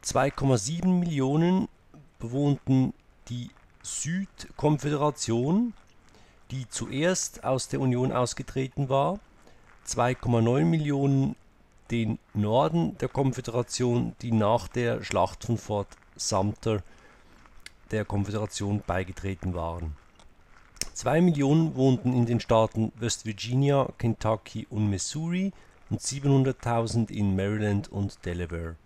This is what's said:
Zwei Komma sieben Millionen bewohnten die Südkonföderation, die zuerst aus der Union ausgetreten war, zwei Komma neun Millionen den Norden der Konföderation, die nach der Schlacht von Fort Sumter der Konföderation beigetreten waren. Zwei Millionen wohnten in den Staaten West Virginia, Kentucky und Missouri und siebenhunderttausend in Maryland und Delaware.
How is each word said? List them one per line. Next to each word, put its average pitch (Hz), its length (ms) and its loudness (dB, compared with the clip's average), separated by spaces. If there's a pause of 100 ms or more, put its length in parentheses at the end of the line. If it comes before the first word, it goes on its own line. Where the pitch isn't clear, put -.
Zwei 135 300 0
Komma 131 260 2
sieben 170 420 0
Millionen 165 680 2 (500)
bewohnten 131 760 0 (340)
die 120 220 -10 (320)
Südkonföderation, 147 1900 -2 (760)
die 131 200 -8
zuerst - 760 -4
aus 127 240 0
der 135 140 -2
Union 127 300 2
ausgetreten 131 760 -2
war, 143 320 0 (640)
zwei 123 300 0
Komma 120 260 2
neun 131 300 4
Millionen 139 680 2 (540)
den 113 280 0 (140)
Norden 143 640 2
der 131 140 -4
Konföderation, 123 1120 0
die 120 100 -2
nach 110 360 2
der 117 360 -2
Schlacht - 400 0
von 117 140 0
Fort 101 300 -4 (280)
Sumter 104 640 -2 (1120)
der 107 140 -2
Konföderation 101 840 -4
beigetreten 92 680 -4
waren. 82 440 -6 (960)
Zwei 151 280 0
Millionen 156 540 4
wohnten 127 380 4
in 123 120 4
den 117 140 0
Staaten 110 560 2
West 110 320 -4
Virginia, 131 640 0 (100)
Kentucky 110 720 -2
und 104 180 0
Missouri 165 640 -4 (380)
und 113 100 -4
siebenhunderttausend 123 1120 0
in 101 240 0
Maryland 101 560 0
und 98 340 -6
Delaware. 85 600 -6